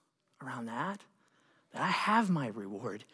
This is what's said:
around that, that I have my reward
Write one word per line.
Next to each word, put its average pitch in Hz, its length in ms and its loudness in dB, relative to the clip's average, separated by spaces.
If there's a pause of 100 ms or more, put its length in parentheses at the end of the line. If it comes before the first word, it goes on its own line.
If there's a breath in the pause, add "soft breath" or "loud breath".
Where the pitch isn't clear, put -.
(440)
around 127 220 -8
that, 147 340 -4 (720)
that - 80 -6
I 160 60 2
have 208 420 4
my 151 180 4
reward 104 680 -6